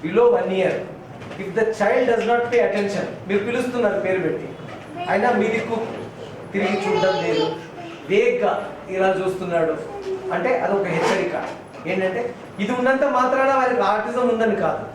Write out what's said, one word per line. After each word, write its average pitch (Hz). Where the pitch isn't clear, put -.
below 226
one 190
year, -
if 190
the 214
child 247
does 214
not 240
pay 233
attention, 202
మీరు 202
పిలుస్తున్నారు 240
పేరు 185
పెట్టి, -
అయినా 208
మీ 214
దిక్కు 220
తిరిగి 381
చూడడం 554
లేదు, 453
వేగ్గా 226
ఇలా 190
చూస్తున్నాడు 170
అంటే -
అదొక 196
హెచ్చరిక. 190
ఏంటంటే 190
ఇది 233
ఉన్నంత 269
మాత్రాన 262
వారికి 240
ఆటిజం 240
ఉందని 220
కాదు -